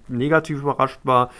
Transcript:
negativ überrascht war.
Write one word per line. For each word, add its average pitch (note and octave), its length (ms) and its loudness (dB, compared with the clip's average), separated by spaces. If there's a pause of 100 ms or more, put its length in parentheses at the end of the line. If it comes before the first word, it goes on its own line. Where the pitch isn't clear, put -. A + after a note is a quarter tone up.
negativ D3 540 0
überrascht C3+ 420 -2
war. B2 260 2 (100)